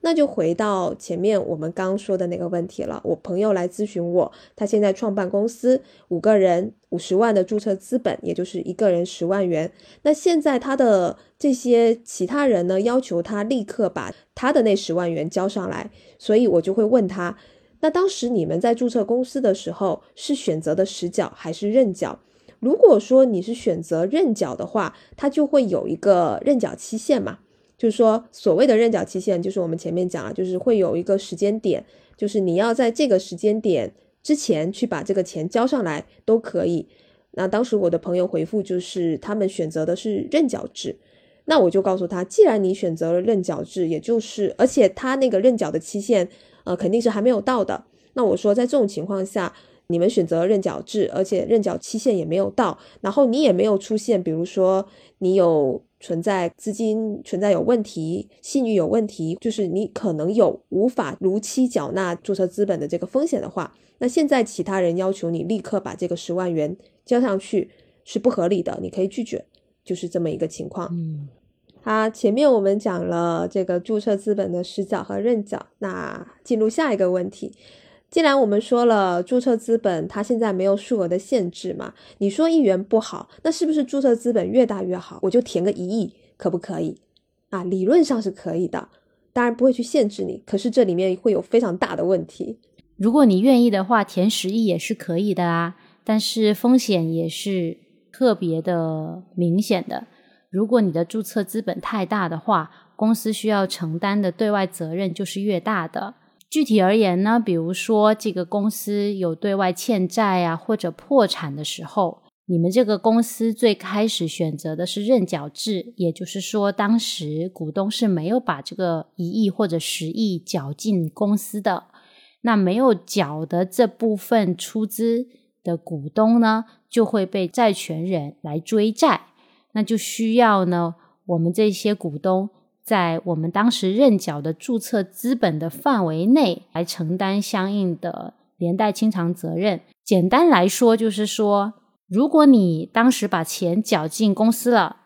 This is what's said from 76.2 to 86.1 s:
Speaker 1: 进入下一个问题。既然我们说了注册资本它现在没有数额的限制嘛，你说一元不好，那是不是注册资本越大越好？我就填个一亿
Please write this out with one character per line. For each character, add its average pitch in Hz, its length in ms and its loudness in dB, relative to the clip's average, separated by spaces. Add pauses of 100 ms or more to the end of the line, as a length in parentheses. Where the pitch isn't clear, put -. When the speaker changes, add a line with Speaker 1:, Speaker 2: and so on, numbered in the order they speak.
Speaker 1:
进 233 160 0
入 220 80 4
下 269 260 0
一 - 20 -2
个 190 140 2
问 185 180 -2
题。 - 240 -14 (580)
既 339 100 2
然 277 200 4
我 247 40 6
们 208 160 2
说 240 240 2
了 190 380 2
注 254 160 0
册 247 180 2
资 226 220 0
本 180 300 -2
它 202 120 -8
现 226 160 -2
在 220 160 0
没 185 120 -2
有 196 120 4
数 208 220 -2
额 185 80 0
的 175 100 -2
限 190 320 -2
制 180 240 -8
嘛， - 220 -10 (240)
你 202 100 0
说 302 220 2
一 330 80 4
元 196 240 4
不 220 160 2
好， - 300 -6 (160)
那 320 80 2
是 330 120 -2
不 311 80 0
是 302 120 2
注 277 160 -2
册 254 160 4
资 233 160 -2
本 185 180 0
越 240 160 4
大 196 160 -6
越 180 160 -4
好？ - 240 -14
我 190 80 0
就 233 100 4
填 190 220 -2
个 196 80 2
一 180 160 -6
亿 208 260 -2 (240)